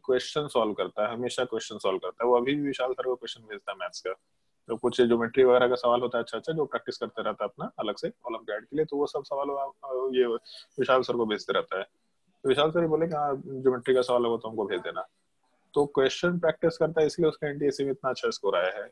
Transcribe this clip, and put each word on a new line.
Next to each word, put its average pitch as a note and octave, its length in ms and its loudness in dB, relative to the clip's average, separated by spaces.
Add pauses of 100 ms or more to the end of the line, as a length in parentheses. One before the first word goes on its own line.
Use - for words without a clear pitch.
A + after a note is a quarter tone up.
question C3+ 420 0
solve A2 260 0
करता G2 340 -2
है, A#2 60 -6
हमेशा B2 320 -4
question A2 320 -6
solve F#2+ 200 -2
करता F#2 260 -6
है, A#2+ 60 2
वो B2 80 6
अभी C3 180 0
भी D3 60 -2
विशाल C3 320 -2
सर B2+ 100 -6
को B2+ 120 -2
question A#2 260 -12
भेजता G#2 300 -12
है G2 60 -10
maths F2+ 240 -12
का। F#2 100 -4 (560)
तो A2+ 100 -4
कुछ B2 240 2
geometry A#2 420 4
वगैरह B2 240 8
का B2 80 2
सवाल B2 260 2
होता B2 160 -2
है A#2 60 -2
अच्छा - 140 -8
अच्छा, D#3+ 160 -6
जो D#3 120 0
प्रैक्टिस - 320 -6
करते A2 260 -6
रहता G#2+ 200 -4
है G2+ 60 -2
अपना G3+ 300 -12
अलग G#2+ 160 -4
से - 120 -6
ओलंपियाड A2+ 580 -8
के C#3 100 -10
लिए, D#3 100 0
तो C#3+ 120 -6
वो C#3+ 100 0
सब C#3 160 -6
सवाल C#3+ 240 -6
वो C#3 80 -4
आप, C#3 180 -6 (400)
ये B2+ 120 4 (540)
विशाल B2+ 220 4
सर A#2+ 120 -2
को A#2+ 120 0
भेजते G#2+ 280 -2
रहता F#2 240 -2
है। G2 100 -6 (560)
तो C#3 60 2
विशाल D3 220 4
सर E3+ 100 0
ही E3 60 2
बोले D#3 200 0
कि, E3 80 -4
"हाँ, C#3+ 200 -2
ज्योमेट्री C3 600 0
का B2+ 60 6
सवाल B2 240 2
होगा A#2 120 2
तो A2+ 120 -8
हमको G#2+ 160 -4
भेज G2 140 -2
देना।" E2+ 280 -8 (640)
तो C#3+ 120 4
question C#3+ 540 2
practice E3 380 2
करता D#3+ 240 2
है, D3+ 60 6
इसलिए D#3 220 2
उसका D3 200 -4
एनटीएससी C#3+ 340 -2
में C#3 80 -2
इतना C3+ 180 -4
अच्छा B2 200 -2
score G2 260 -2
आया F#2+ 280 0
है। A#2 80 -16